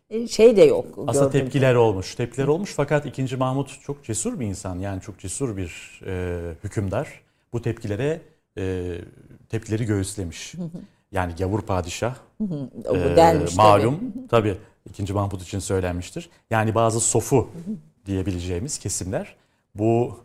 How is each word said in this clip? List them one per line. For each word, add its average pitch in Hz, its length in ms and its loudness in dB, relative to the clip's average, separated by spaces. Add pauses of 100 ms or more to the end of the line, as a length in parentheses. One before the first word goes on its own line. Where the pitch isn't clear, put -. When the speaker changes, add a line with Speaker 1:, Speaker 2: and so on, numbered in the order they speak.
(100)
Speaker 1:
e, 226 180 -4
şey 220 280 8
de 190 60 10
yok 123 240 6 (200)
Speaker 2:
Aslında 139 180 4
Speaker 1:
gördüğüm 139 160 2
Speaker 2:
tepkiler 135 220 0
Speaker 1:
kadarıyla. 127 180 6
Speaker 2:
olmuş. 104 340 2
Tepkiler 127 320 -4
olmuş 160 300 -2
fakat 147 300 0
ikinci 131 300 -6
Mahmut 131 460 -4
çok - 220 -12
cesur 202 360 -6
bir 113 60 -4
insan. 92 320 -8
Yani 95 220 -6
çok 95 180 -14
cesur 107 380 -6
bir, - 500 -10
e, 90 340 -6 (240)
hükümdar. 101 560 -6 (320)
Bu 117 100 -6
tepkilere, 113 580 -4 (380)
e, 90 360 -4 (540)
tepkileri 110 360 -4
göğüslemiş. 98 680 -4
Speaker 1:
Hı 170 80 -10
hı. 170 60 -8 (440)
Speaker 2:
Yani 90 260 -2
gavur 95 240 0
padişah, 92 520 -4 (240)
Speaker 1:
Hı 214 60 -4
hı. 147 240 -6 (220)
O - 60 2
Speaker 2:
e, 87 200 0
Speaker 1:
denmiş 165 380 4
tabii. 104 140 8
Speaker 2:
malum, 104 300 6 (320)
tabii 107 260 4 (340)
ikinci 98 220 -6
Mahmut 98 300 -2
için 92 160 -8
söylenmiştir. 90 720 -4 (200)
Yani 110 240 2
bazı 113 260 2
sofu - 480 2 (580)
diyebileceğimiz 92 720 -4
kesimler 104 580 -6 (380)
bu 113 500 2